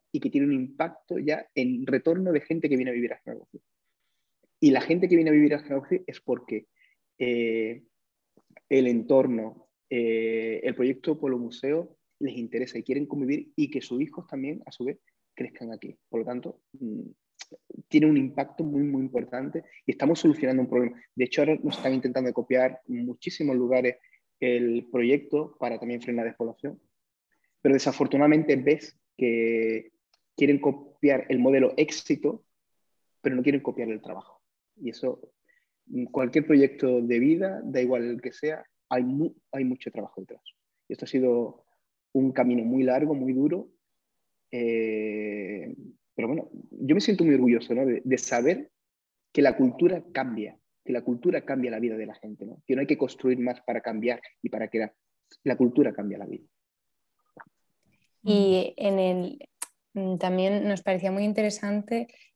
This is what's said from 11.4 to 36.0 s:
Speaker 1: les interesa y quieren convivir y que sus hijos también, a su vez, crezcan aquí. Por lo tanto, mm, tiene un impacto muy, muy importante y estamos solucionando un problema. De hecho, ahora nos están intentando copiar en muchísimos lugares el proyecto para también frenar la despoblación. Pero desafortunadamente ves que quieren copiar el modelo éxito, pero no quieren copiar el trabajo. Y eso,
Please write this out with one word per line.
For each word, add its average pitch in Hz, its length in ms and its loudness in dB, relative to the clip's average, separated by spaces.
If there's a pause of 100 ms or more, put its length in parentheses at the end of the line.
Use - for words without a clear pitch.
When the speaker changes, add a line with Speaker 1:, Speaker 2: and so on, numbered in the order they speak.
Speaker 1:
les 127 160 -6
interesa 120 420 -6
y 110 40 -8
quieren 143 240 -2
convivir 143 500 -4
y 147 140 0
que 143 100 -4
sus 123 220 -6
hijos 156 240 -10
también, 139 400 -8
a - 60 -20
su - 120 -10
vez, 135 140 -6 (360)
crezcan 117 380 -12
aquí. - 240 -14 (120)
Por 117 120 -6
lo 110 60 -6
tanto, 123 340 -10 (180)
mm, - 220 -10 (880)
tiene 156 180 6
un 151 100 6
impacto 135 460 -2
muy, 143 200 -2
muy 139 200 -2
importante 131 640 -6 (220)
y - 60 0
estamos 156 280 2
solucionando 131 420 4
un 123 60 -2
problema. 123 340 -2 (120)
De 127 100 0
hecho, - 160 0
ahora 151 220 2
nos 139 160 -4
están 131 160 0
intentando 127 380 -2
copiar 127 560 0
en 120 180 -6
muchísimos 131 500 -4
lugares 123 400 2 (420)
el 120 540 0
proyecto 139 680 0
para 117 200 -4
también 117 240 -8
frenar 117 240 -4
la 113 40 -4
despoblación. 117 500 -8 (840)
Pero 139 120 6
desafortunadamente 143 840 4
ves 139 420 0 (180)
que 113 760 0 (440)
quieren 143 240 4
copiar 139 680 0
el 131 120 0
modelo 131 360 4
éxito, - 680 -2 (760)
pero 131 160 -2
no 127 60 0
quieren 139 200 2
copiar 120 280 -6
el 107 100 -6
trabajo. - 420 -18 (340)
Y 147 140 -10
eso, - 300 -6 (880)